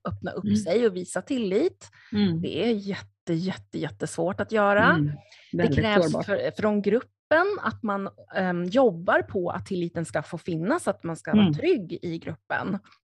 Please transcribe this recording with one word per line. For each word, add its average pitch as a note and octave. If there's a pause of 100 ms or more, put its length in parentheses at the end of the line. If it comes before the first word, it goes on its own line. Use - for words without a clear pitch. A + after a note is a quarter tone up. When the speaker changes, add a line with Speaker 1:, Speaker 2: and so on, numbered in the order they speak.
Speaker 1:
öppna -
upp -
Speaker 2:
Mm. G#3
Speaker 1:
sig G#3
och F#3+
visa F3+
tillit. B3 (240)
Speaker 2:
Mm. F#3
Speaker 1:
Det D#3+
är -
jätte, G3
jätte, E3+
jättesvårt E3
att G3
göra. G#3
Speaker 2:
Mm. C#4 (460)
Speaker 1:
Det E3
Speaker 2:
Väldigt E3
Speaker 1:
krävs G#3
Speaker 2:
sårbart. D#3
Speaker 1:
för, D#3+ (100)
från G#3
gruppen B3+ (160)
att -
man, G3 (260)
ehm, F3+
jobbar G3+
på F3+
att -
tilliten E3+
ska D#3
få E3
finnas, F3+
att -
man E3
ska -
vara G#3+
Speaker 2:
Mm. F3
Speaker 1:
trygg G3+
i E3
gruppen. - (240)